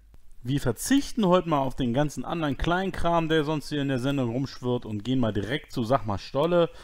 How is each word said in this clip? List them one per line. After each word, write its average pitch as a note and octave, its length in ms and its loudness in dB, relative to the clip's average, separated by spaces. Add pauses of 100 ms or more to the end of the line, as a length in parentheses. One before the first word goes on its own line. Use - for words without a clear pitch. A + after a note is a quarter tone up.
(440)
Wir C3+ 160 0
verzichten A3 640 0
heute F3 220 4
mal D3+ 100 2
auf C3+ 180 -2
den A#2+ 180 0
ganzen C#3+ 300 0
anderen D#3 320 -2
Kleinkram, E3+ 720 0
der D#3 160 4
sonst D3+ 240 -4
hier D3 140 -2
in C#3 60 -2
der C3 100 0
Sendung C3 320 0
rumschwirrt B2 540 -2
und G#2 200 -6
gehen B2+ 160 2
mal A2 120 2
direkt G#2+ 400 -4
zu B2+ 120 -2
Sag A2+ 220 2
mal G2+ 120 -2
Stolle. E3+ 520 2 (140)